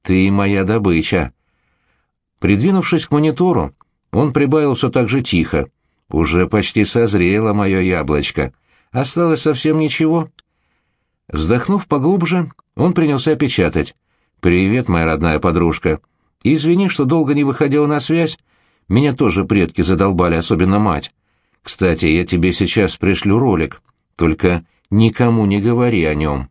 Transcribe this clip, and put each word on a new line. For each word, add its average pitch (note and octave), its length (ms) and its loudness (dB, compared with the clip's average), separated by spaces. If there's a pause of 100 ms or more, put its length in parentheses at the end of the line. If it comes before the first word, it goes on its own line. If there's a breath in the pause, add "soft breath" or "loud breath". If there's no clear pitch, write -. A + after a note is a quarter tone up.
Ты F#2+ 300 2
моя G2 320 0
добыча". F#2 680 0 (1040)
Придвинувшись D#3 640 0
к - 60 -8
монитору, D3+ 640 0 (380)
он C3 220 0
прибавил C#3+ 420 2
все B2+ 140 -2
так B2 200 -2
же C3 120 0
тихо: D#2+ 480 -2 (400)
"Уже E2 380 0
почти G#2 380 0
созрело G#2 680 0
мое G2 280 0
яблочко. D2 720 -2 (380)
Осталось D#3 500 -2
совсем D#3 380 0
ничего". D#3 500 0 (1000)
Вздохнув A#2 600 -2
поглубже, E3+ 640 0 (240)
он F3 180 0
принялся D3+ 420 0
печатать: F2 600 -2 (440)
"Привет, F#2+ 500 2
моя E2 160 2
родная D#2 340 0
подружка. E2 600 0 (440)
Извини, D#3+ 460 2
что D3 160 -2
долго D3 300 0
не D3 80 0
выходил C#3 440 0
на D3 120 -2
связь. D#3+ 400 -2 (500)
Меня B2+ 240 2
тоже G2 320 0
предки F#2 380 0
задолбали, F2 520 2
особенно F2+ 440 0
мать. F2+ 340 -2 (480)
Кстати, E2+ 460 -2
я E2 180 2
тебе F2 260 0
сейчас F#2 460 0
пришлю G2 420 0
ролик. F#2+ 420 -2 (360)
Только E2+ 480 0 (240 soft breath)
никому A2+ 560 2
не G2+ 160 0
говори A#2 420 0
о D#2 100 0
нем". D2 380 -4